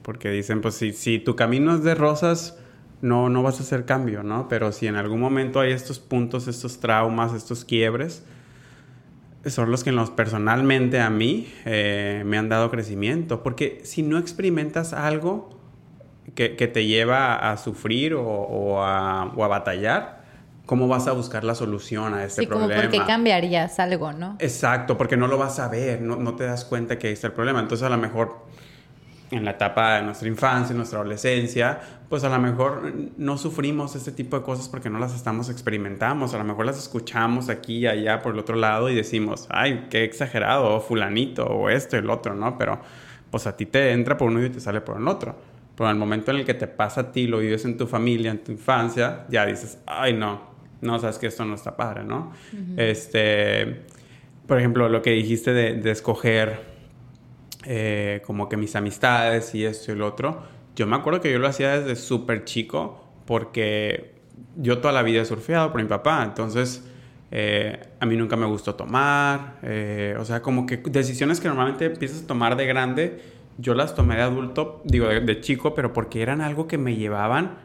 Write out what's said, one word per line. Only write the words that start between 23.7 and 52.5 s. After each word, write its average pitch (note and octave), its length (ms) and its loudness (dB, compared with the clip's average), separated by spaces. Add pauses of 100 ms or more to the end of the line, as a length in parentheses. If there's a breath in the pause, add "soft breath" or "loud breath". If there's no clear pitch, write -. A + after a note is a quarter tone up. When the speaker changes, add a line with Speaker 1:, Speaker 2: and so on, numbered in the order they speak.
Speaker 2:
algo, E3+ 340 0
no? F3+ 260 -8
Speaker 1:
Exacto, B2+ 580 2
porque B2 200 2
no B2 100 4
lo C3+ 100 4
vas C3+ 220 -2
a B2 80 -2
ver, A#2 340 -2
no, A#2 140 -2
no A#2+ 200 -4
te B2+ 100 -4
das B2 180 -4
cuenta A#2 340 -2
que A#2 100 -4
ahí G#2+ 60 0
está G#2+ 140 -4
el G#2+ 60 -4
problema. B2 260 0
Entonces, A2+ 260 -2
a B2+ 40 2
lo A#2+ 80 2
mejor A2+ 480 -2 (840 loud breath)
en A2 140 -4
la G#2 60 -2
etapa A2 440 2
de G#2 80 2
nuestra G#2 240 -6
infancia, B2 460 0
en A#2+ 40 -2
nuestra A2+ 220 -4
adolescencia, A#2+ 800 0 (280 loud breath)
pues C#3+ 160 -2
a C3+ 60 2
lo C3 80 2
mejor B2+ 560 0 (240)
no C#3+ 220 -2
sufrimos D3 560 -4
este C3+ 160 -8
tipo C3 260 -4
de C3 60 -2
cosas C3 260 -6
porque B2 220 -6
no A2 80 -4
las B2 160 -4
estamos A#2+ 340 -4
experimentando. A2 840 -4
A A#2+ 60 -4
lo G#2+ 60 -4
mejor G#2 240 -2
las C#3 100 -4
escuchamos A#2+ 720 -2
aquí A2+ 300 -6
y A#2+ 80 2
allá G#2+ 340 0
por A#2 120 -4
el G#2+ 60 -2
otro A2+ 160 -4
lado A2 360 2
y B2 40 2
decimos, G#2+ 540 -2
"Ay, B2 400 0
qué A2+ 140 2
exagerado, A2+ 720 2
o A2 40 2
fulanito, A#2 680 0
o G#2 240 0
esto - 240 0
y A2+ 40 4
el G#2+ 120 -2
otro", A2+ 240 -4
¿no? A2+ 240 -4
Pero, G#2+ 200 0 (520 loud breath)
pues, - 160 -4
a G2 100 -6
ti G#2 80 -4
te C3+ 260 4
entra A#2+ 260 2
por C3 100 2
uno A#2 180 4
y B2+ 60 -2
te B2+ 80 -10
sale G#2 220 -4
por G#2 160 -8
el A2+ 100 -2
otro. - 280 -4 (400 loud breath)
Pero A2+ 140 0
en G#2 60 2
el G#2 40 0
momento G#2+ 300 0
en C#3 80 2
el C3+ 80 -2
que B2 80 2
te - 140 -2
pasa A2 340 -2
a B2 100 -4
ti, B2 140 0
lo A#2 140 2
vives A2 260 0
en A#2+ 100 -2
tu A#2+ 120 -2
familia, A#2 420 0
en G#2+ 140 -6
tu - 80 -10
infancia, A#2+ 800 0
ya G#2+ 180 4
dices, - 400 -6
"Ay, A#2+ 260 0
no, G#2 280 -2 (400)
no, A#2 180 0
sabes A2 180 -4
que - 80 -8
esto A2+ 180 -4
no G#2+ 120 -4
está - 200 -12
padre", G#2 280 -6
¿no? C#3+ 300 -8 (200 loud breath)